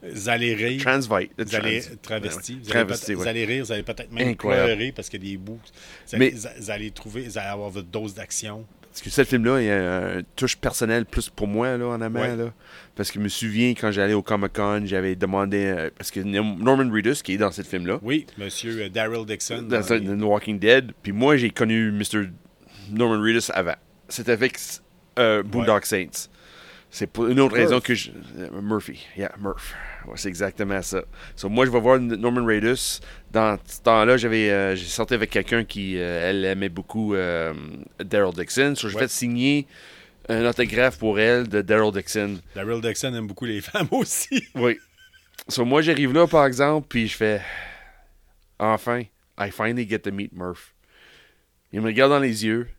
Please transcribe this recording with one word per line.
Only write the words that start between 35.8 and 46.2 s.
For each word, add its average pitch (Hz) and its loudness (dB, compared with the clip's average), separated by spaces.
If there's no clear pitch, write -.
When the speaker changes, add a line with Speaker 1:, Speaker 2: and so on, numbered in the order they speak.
Speaker 2:
euh, 87 -2
elle 98 0
aimait 98 -2
beaucoup, 104 -4
euh, 87 -2
Daryl 98 2
Dixon. 127 0
So, 117 -6
je 98 -6
Speaker 1:
Ouais. 107 0
Speaker 2:
vais 131 2
te - -6
signer 127 0
un 113 2
autographe 120 2
pour 107 0
elle 120 4
de 104 0
Daryl 107 4
Dixon. 101 -4
Speaker 1:
Daryl 110 -4
Dixon 117 -4
aime 113 -6
beaucoup 101 -10
les 107 -4
<laughs> - -
femmes 190 -2
aussi. - 0
Speaker 2:
Oui. 120 2
So, 120 0
moi, 135 4
j'arrive 147 2
là, 170 6